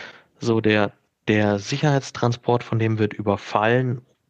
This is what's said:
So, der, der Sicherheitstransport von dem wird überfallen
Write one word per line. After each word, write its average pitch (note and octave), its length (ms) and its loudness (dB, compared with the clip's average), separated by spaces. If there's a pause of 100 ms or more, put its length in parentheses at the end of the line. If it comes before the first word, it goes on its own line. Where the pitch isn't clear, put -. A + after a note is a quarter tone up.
(380)
So, A2+ 240 0
der, G#2+ 300 2 (360)
der G#2 300 2
Sicherheitstransport B2 1040 -2
von A#2 140 -2
dem A2+ 200 0
wird G#2+ 140 0
überfallen A2 880 0 (300)